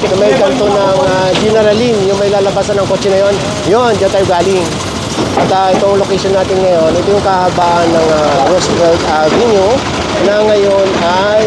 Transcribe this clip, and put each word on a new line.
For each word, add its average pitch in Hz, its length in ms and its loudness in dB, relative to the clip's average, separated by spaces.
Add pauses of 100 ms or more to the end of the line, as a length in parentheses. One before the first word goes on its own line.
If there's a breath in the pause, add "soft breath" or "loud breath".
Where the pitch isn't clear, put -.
Sa 185 160 -2
may 208 160 2
kanto 202 320 0
ng, 196 320 0
ah, 185 300 0 (100)
Generaline, 214 680 0
yung 196 120 0
may 202 80 0
lalabasan 196 480 -2
ng 196 120 -2
kotse 190 200 -2
na 190 160 2
yon. 202 120 2 (320)
Yun, 233 280 2
dyan 190 160 0
tayo 190 160 0
galing. 180 360 0 (720)
At, - 160 0
ah, 190 200 0
itong 196 280 0
location 190 320 -2
natin 190 280 0
ngayon, 170 320 2
ito 170 200 -2
yung 202 120 2
kahabaan 175 680 0
ng, 165 160 2
ah, 151 400 0
Roosevelt 170 560 0
Avenue 190 720 2 (480)
na 202 120 2 (120)
ngayon 196 400 2 (160)
ay 196 440 0